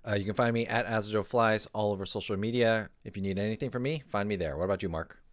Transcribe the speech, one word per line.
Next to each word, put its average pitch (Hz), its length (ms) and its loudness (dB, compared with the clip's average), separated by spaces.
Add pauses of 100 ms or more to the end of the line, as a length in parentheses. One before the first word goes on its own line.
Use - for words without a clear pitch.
Uh, 104 60 0
you 98 100 0
can 101 100 -2
find 120 200 4
me 117 140 0
at 113 180 0
As 107 240 -2
Joe 107 140 2
Flies 113 480 2
all 104 180 0
over 98 160 -2
social 101 300 -4
media. 113 540 2 (120)
If - 140 -12
you 98 80 -4
need 98 160 0
anything 110 300 -2
from 123 120 -4
me, 143 240 -4
find 104 220 -2
me 104 80 0
there. 78 200 -2
What 87 100 0
about 95 140 0
you, 98 80 -2
Mark? 80 300 -6 (140)